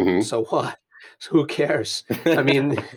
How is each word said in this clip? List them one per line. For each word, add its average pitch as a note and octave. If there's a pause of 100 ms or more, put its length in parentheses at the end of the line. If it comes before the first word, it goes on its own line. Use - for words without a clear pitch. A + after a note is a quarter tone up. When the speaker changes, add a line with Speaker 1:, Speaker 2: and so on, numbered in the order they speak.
Speaker 1:
Mm-hmm. F#2
Speaker 2:
So A2
what? -
<laughs> - (320)
So -
who D3+
cares? C#3+ (220)
I D3
mean, C#3 (200)